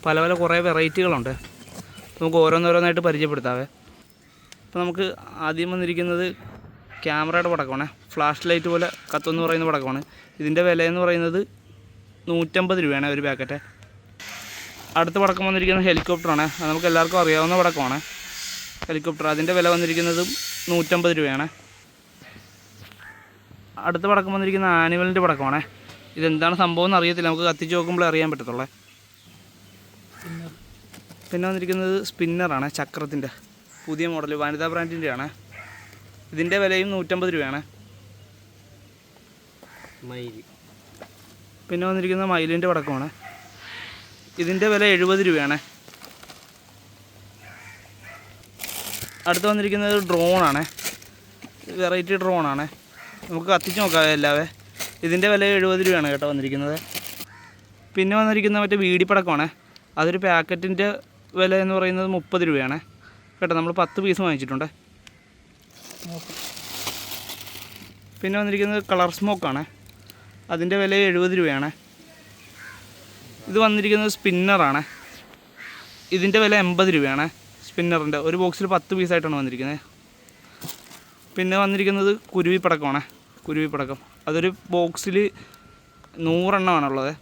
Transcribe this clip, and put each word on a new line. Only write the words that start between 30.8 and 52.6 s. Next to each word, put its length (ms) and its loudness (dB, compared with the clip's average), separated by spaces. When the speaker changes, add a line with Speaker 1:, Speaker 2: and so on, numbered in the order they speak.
Speaker 1:
പിന്നെ 220 -4
വന്നിരിക്കുന്നത് 440 -2
സ്പിന്നറാണ്, 580 -2
ചക്രത്തിൻ്റെ 520 -6
പുതിയ 300 -4
മോഡൽ, 280 -4
വനിതാ 320 -2
ബ്രാൻഡിൻ്റെയാണ്. 540 -4
ഇതിൻ്റെ 320 0
വിലയും 320 0
നൂറ്റമ്പത് 400 -2
രൂപയാണ്. 240 -4
Speaker 2:
മയിൽ. 240 -12
Speaker 1:
പിന്നെ 220 -4
വന്നിരിക്കുന്നത് 440 0
മയിലിൻ്റെ 380 0
പടക്കമാണ്, 360 -4
ഇതിൻ്റെ 300 0
വില 120 4
എഴുപത് 320 4
രൂപയാണ്. 280 2
അടുത്ത് 200 2
വന്നിരിക്കുന്നത് 460 0
ഡ്രോണാണ്, 520 4
വെറൈറ്റി 420 0
ഡ്രോണാണ്, 440 0